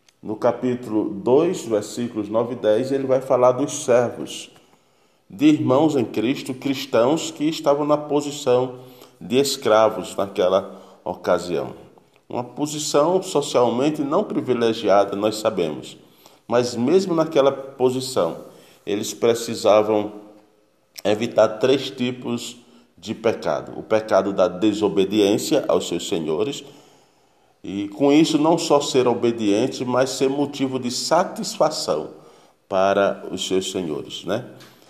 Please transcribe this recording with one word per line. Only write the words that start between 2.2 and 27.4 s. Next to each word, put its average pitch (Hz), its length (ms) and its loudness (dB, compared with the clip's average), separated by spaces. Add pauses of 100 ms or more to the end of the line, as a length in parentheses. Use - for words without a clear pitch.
nove 117 240 -2
e 127 40 -8
dez, 117 360 0
ele 135 160 -2
vai 131 120 2
falar 127 300 4
dos 139 340 -4
servos, 117 680 0 (760)
de 110 180 0
irmãos 139 500 4
em 120 80 2
Cristo, 123 500 -4
cristãos 135 760 0
que 147 160 -2
estavam 151 360 0
na 147 120 2
posição 143 840 -2 (420)
de 92 160 -2
escravos 110 760 2
naquela 95 680 0 (240)
ocasião. 85 680 -2 (540)
Uma 123 160 -6
posição 151 760 0
socialmente 143 800 0
não 147 220 0
privilegiada, 113 920 2
nós 104 180 0
sabemos. 85 640 -4 (480)
Mas 117 300 0
mesmo 170 400 2
naquela 147 340 4
posição, 127 960 -2 (420)
eles 98 260 -4
precisavam 107 1000 2 (920)
evitar 110 440 2 (100)
três 131 320 0
tipos 123 680 -6 (380)
de 107 160 -10
pecado. 73 640 -2
O - 60 -12
pecado 104 500 0
da 92 140 2
desobediência 98 1200 0
aos 90 220 0
seus 85 200 -6
senhores, 82 560 -4 (1000)